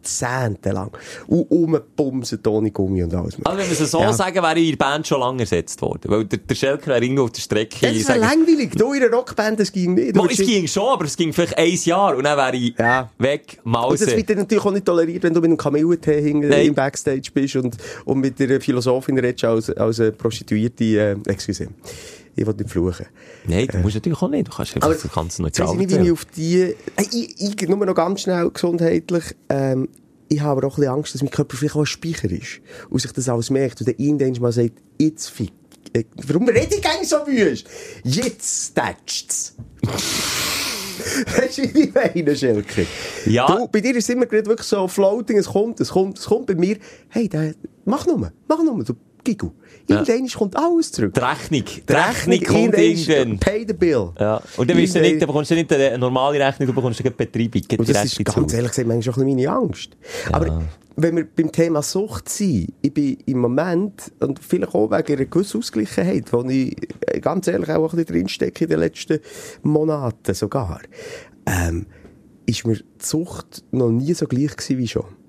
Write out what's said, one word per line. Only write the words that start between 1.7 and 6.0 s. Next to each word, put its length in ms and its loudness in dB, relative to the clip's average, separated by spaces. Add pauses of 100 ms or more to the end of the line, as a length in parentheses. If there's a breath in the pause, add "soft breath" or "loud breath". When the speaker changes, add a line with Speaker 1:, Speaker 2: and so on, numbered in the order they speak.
Speaker 1:
ohne 240 2
Gummi 320 0
und 120 -2
alles. 280 -4
Speaker 2:
Also, 140 0
wenn 120 -2
wir 120 0
es 100 0
so 80 2
Speaker 1:
Ja. 140 4
Speaker 2:
sagen, 280 0
wäre 180 2
ihre 180 2
Band 300 0
schon 120 2
lange 220 0
ersetzt 400 -2
worden. 200 -4 (100)